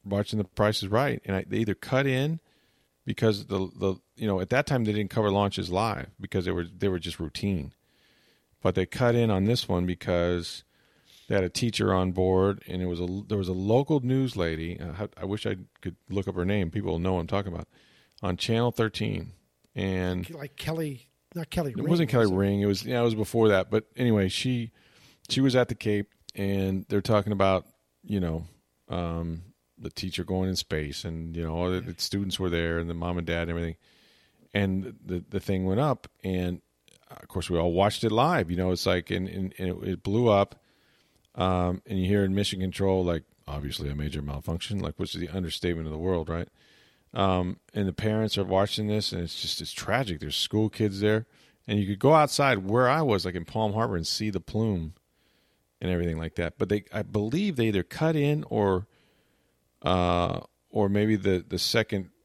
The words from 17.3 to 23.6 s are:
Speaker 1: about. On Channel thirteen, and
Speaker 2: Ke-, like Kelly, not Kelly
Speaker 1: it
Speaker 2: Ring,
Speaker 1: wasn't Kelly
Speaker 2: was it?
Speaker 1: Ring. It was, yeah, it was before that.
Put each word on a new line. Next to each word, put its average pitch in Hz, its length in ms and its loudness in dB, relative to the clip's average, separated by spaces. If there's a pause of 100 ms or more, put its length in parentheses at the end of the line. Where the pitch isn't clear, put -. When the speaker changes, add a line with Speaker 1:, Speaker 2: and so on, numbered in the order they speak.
Speaker 1:
about. 82 160 -8 (540)
On 92 160 -2
Channel 117 320 0
thirteen, 107 640 -2 (420)
and 92 540 -2
Speaker 2:
Ke-, 165 80 -14
like 143 200 -14
Kelly, 156 520 -6 (260)
not 170 160 -8
Kelly 151 220 -2
Speaker 1:
it 113 60 -8
Speaker 2:
Ring, 139 120 -2
Speaker 1:
wasn't 170 220 4
Kelly 117 160 6
Speaker 2:
was 95 40 4
it? 90 40 2
Speaker 1:
Ring. 98 260 4
It 104 60 4
was, 98 180 0
yeah, 123 160 0
it - 40 4
was 113 100 4
before 110 320 4
that. 95 240 4